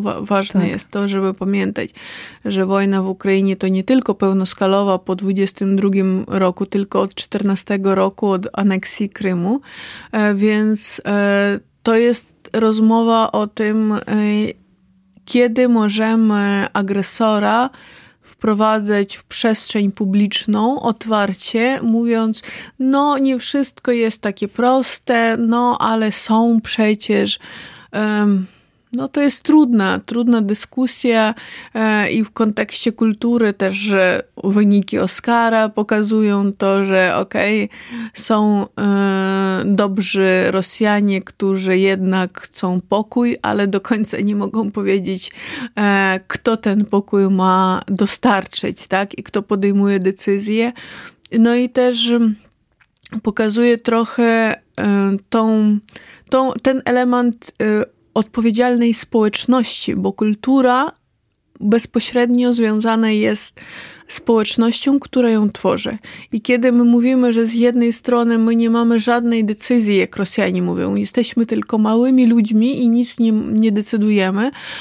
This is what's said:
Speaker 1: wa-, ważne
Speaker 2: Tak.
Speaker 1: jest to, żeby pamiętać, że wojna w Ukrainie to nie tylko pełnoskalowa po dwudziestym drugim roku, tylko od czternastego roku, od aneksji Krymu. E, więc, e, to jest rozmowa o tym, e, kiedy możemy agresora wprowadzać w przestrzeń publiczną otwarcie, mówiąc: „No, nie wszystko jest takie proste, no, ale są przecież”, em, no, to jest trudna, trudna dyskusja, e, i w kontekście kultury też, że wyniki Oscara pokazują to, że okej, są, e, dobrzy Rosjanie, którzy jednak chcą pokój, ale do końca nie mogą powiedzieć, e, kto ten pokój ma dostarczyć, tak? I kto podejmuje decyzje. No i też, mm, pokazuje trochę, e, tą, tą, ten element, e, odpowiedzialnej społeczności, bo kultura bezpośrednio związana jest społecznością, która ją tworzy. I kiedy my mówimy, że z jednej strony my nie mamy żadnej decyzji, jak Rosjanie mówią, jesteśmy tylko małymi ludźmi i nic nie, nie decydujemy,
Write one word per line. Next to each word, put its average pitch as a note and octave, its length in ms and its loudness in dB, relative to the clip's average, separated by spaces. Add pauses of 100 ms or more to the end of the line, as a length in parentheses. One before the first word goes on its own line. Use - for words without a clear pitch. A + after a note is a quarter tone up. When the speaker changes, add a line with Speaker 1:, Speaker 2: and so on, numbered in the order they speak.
Speaker 1:
wa-, - 200 -6
ważne G3 400 -2
Speaker 2:
Tak. F3 100 0
Speaker 1:
jest - 200 -10
to, G3+ 180 -4
żeby G3 260 -2
pamiętać, G3 560 -4 (540)
że F#3+ 220 -2
wojna G3 360 0
w F#3+ 60 -4
Ukrainie F#3+ 480 0
to F#3+ 120 -4
nie F#3+ 160 0
tylko B3+ 300 2
pełnoskalowa F#3+ 840 0
po F#3 180 -6
dwudziestym G3 600 -2
drugim F#3+ 520 0
roku, F#3+ 380 -2
tylko G3 340 -2
od G3 140 -4
czternastego G3 800 -2
roku, F#3+ 360 -2
od F#3+ 220 -2
aneksji G3 560 -2
Krymu. F#3+ 520 -4 (520)
E, G#3 220 0
więc, G#3+ 720 0
e, G3+ 520 0 (240)
to A#3 120 2
jest A#3 340 2 (240)
rozmowa A3 800 2
o G#3+ 140 -2
tym, G#3+ 460 -2
e, G#3 60 -2 (1300)
kiedy B3 440 2
możemy G#3+ 1040 2
agresora G#3 1000 0 (520)
wprowadzać G#3 960 0
w - 80 -20
przestrzeń G#3+ 680 -2
publiczną G#3 880 0
otwarcie, A3 1000 -2
mówiąc: A3+ 600 0 (360)
„No, C#4 400 2
nie C4+ 200 2
wszystko C4 540 -2
jest A3+ 300 0
takie G3+ 260 -4
proste, A#3+ 880 0
no, A#3+ 420 2
ale A3 320 0
są A3+ 500 2
przecież”, G#3 760 0 (540)
em, G#3 540 0 (460)
no, C4+ 160 -6
to C#4+ 120 -2
jest C#4+ 220 0
trudna, A3+ 640 4
trudna A#3 340 2
dyskusja, A3+ 920 -2 (400)
e, G#3+ 380 0
i A3 120 0
w - 60 -16
kontekście G#3+ 600 -2
kultury A3+ 600 0
też, F#3+ 220 -2
że G3 480 0 (220)
wyniki G3+ 540 2
Oscara A3+ 720 0
pokazują G#3 840 0
to, G3 340 0
że F#3 300 2
okej, G3+ 520 -2 (460)
są, G#3 520 0 (120)
e, F#3+ 880 0
dobrzy F#3+ 840 0
Rosjanie, G3+ 720 0
którzy F#3+ 560 -2
jednak F#3+ 640 0
chcą F3+ 480 -4
pokój, A3+ 540 -2
ale G#3 240 0
do G3 140 -2
końca G#3+ 400 -4
nie G#3 160 -2
mogą G#3 340 -4
powiedzieć, F#3+ 600 -4 (480)
e, G3 480 2
kto - 300 -2
ten G#3 280 0
pokój G3+ 460 0
ma F#3 580 2
dostarczyć, G3 1000 -2
tak? G3 320 -4
I G3+ 40 -14
kto - 200 -6
podejmuje G3+ 580 2
decyzje. G#3 720 -2 (680)
No A#3 160 6
i B3 140 0
też, B3 420 0
mm, A#3 240 2 (880)
pokazuje A3+ 560 2
trochę, A3+ 840 0 (180)
e, G3+ 340 2 (180)
tą, A3 480 2 (520)
tą, C4 220 2 (100)
ten C4 220 0
element, B3 680 0 (100)
e, G#3+ 320 -2 (200)
odpowiedzialnej A#3 800 2
społeczności, - 1040 -2
bo F#3+ 160 -2
kultura B3+ 800 0 (680)
bezpośrednio A#3+ 920 0
związana A3+ 580 0
jest G#3+ 500 -2 (480)
społecznością, A#3 920 0
która A#3+ 300 0
ją G#3+ 200 2
tworzy. G#3 480 -4 (340)
I A3+ 80 -4
kiedy B3 320 2
my A#3+ 120 4
mówimy, A#3+ 480 4
że A3+ 140 2
z A3+ 80 -4
jednej A#3+ 380 2
strony A#3 460 0
my A3+ 180 2
nie A#3 140 2
mamy A#3 300 2
żadnej A#3 440 0
decyzji, G#3 520 0
jak F#3 200 -2
Rosjanie F#3 460 -2
mówią, F3+ 320 -2
jesteśmy A3+ 520 -2
tylko A3 320 -4
małymi A#3+ 480 2
ludźmi A#3 560 2
i A#3 60 2
nic A#3+ 300 0
nie, A3+ 140 2
nie G#3+ 400 0
decydujemy, G#3 800 0 (300)